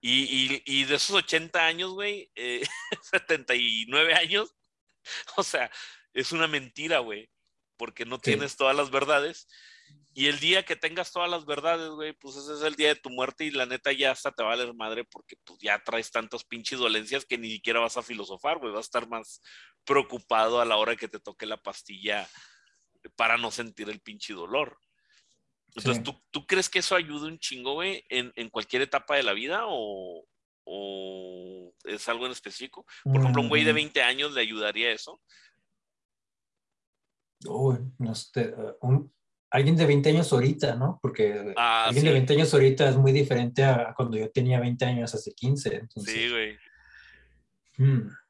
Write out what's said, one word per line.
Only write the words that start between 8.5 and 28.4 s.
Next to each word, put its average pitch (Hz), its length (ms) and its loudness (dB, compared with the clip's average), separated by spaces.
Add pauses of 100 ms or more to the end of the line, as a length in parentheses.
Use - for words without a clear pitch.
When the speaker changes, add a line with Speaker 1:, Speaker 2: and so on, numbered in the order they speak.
Speaker 1:
todas 135 180 4
las 143 140 0
verdades. 143 580 0 (640)
Y 135 140 -2
el 143 120 0
día 175 240 2
que 170 120 -4
tengas 170 360 -6
todas 175 180 -2
las 170 160 -6
verdades, 156 460 -2
güey, 151 220 -10
pues 135 220 -18
ese 143 180 -12
es 147 100 -8
el 151 120 -2
día 147 140 2
de 147 60 2
tu - 160 -14
muerte 131 340 -6
y 151 60 -6
la 135 160 -2
neta 127 240 -4
ya 135 200 0
hasta 131 200 -4
te - 120 -8
va 110 100 0
a - 40 0
valer 120 160 -6
madre 113 320 -8
porque, - 300 -20 (100)
pues, 90 160 -20
ya 104 220 0
traes 117 280 -4
tantas 113 340 -6
pinches 117 340 -8
dolencias 113 460 -2
que 123 120 -4
ni 113 140 -8
siquiera 113 280 -2
vas 117 180 -2
a 120 40 -6
filosofar, 110 560 -6
güey. 123 160 -8
Vas 107 120 -6
a - 40 -16
estar 117 180 -4
más 113 340 -12 (440)
preocupado 120 760 2
a 117 40 4
la 110 120 2
hora 110 180 2
que 110 120 -10
te 104 120 -12
toque - 260 -12
la 107 160 -6
pastilla 98 680 -6 (880)
para 113 220 2
no 117 140 -4
sentir 110 380 -10
el 104 100 -10
pinche 107 340 -14
dolor. 101 440 -6 (960)
Entonces, 120 240 -2
Speaker 2:
Sí. 113 60 -6
Speaker 1:
¿tú, 131 180 -10 (100)
tú 147 140 -10
crees 185 240 0
que 185 100 0
eso 180 180 0
ayuda 151 300 -4
un 160 120 -14
chingo, 131 360 -8
güey, 185 340 -6
en, 123 260 -2
en 113 140 -10